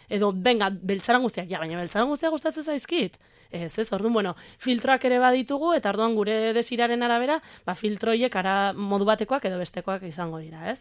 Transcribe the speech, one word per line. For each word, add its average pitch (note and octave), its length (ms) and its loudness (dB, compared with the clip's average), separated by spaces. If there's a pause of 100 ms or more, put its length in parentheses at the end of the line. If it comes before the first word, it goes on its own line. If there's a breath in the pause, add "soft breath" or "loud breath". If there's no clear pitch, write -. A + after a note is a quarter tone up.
edo, G3+ 240 2
benga, G3 400 2
beltzaran G3 480 0
guztiak, F#3+ 260 -2
ja, E3+ 120 -6
baina D#3+ 180 -6
beltzaran G3+ 320 -2
guztiak D#4 240 -2
gustatzen D#4 320 -4
zaizkit. D4 540 -4 (320 soft breath)
Ez, E3+ 280 -6
ez, D#3 140 -4
orduan, G#3+ 220 0
bueno, G3 200 0 (240 loud breath)
filtroak C4 460 2
ere B3 140 4
baditugu, C4+ 560 4
eta G#3 160 2
orduan A3 240 0
gure A3 400 0
desiraren A#3+ 480 0
arabera, B3 400 2 (240 loud breath)
ba, F#3 80 -2
filtro G#3+ 380 -2
horiek B3 220 0
ara G3 380 2
modu G3+ 320 0
batekoak G#3+ 400 2
edo F#3 140 -2
bestekoak F#3 460 -6
izango E3 340 -6
dira, D#3+ 320 -8
ez? C4 100 -8